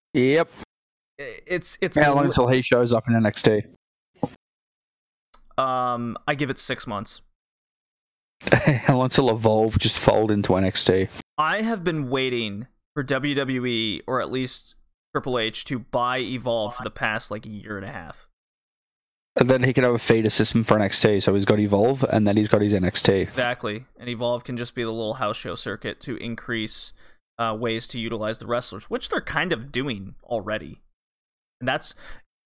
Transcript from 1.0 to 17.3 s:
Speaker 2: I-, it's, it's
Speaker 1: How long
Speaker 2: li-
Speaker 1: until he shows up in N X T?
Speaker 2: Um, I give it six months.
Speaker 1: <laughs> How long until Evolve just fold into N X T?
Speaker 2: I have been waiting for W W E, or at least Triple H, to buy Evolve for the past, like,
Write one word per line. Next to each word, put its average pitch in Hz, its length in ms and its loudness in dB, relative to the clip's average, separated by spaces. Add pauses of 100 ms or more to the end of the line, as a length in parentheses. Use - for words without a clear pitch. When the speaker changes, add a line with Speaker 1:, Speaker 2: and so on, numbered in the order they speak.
Speaker 2:
I-, 123 260 -14
it's, - 360 -4
it's 175 180 2
Speaker 1:
How 147 140 6
long 139 80 4
Speaker 2:
li- 143 60 4
Speaker 1:
until 131 200 4
he 131 140 4
shows 120 320 4
up 113 140 2
in 117 80 4
N 110 100 4
X 104 160 0
T? 107 220 6 (1900)
Speaker 2:
Um, 123 680 -2
I 147 100 -2
give 135 140 -2
it 127 80 -6
six - 300 -4
months. 107 340 -8 (1200)
Speaker 1:
<laughs> - 100 -4
How 135 440 4
long 127 100 2
until 131 240 2
Evolve 110 480 2
just - 220 0
fold 107 320 4
into 101 240 2
N 95 80 2
X 95 220 0
T? 95 240 2 (280)
Speaker 2:
I 160 240 0
have 220 220 -4
been 156 260 -4
waiting 120 580 -4 (260)
for 147 100 -4
W 135 320 -2
W 131 300 -2
E, 113 420 -2
or 127 140 -2
at 87 100 -6
least - 460 -4 (360)
Triple 127 240 -2
H, 113 280 -4
to 131 140 -6
buy 123 400 -2
Evolve 117 580 -4
for 127 60 -10
the 110 60 -8
past, 110 400 -4
like, 107 160 -10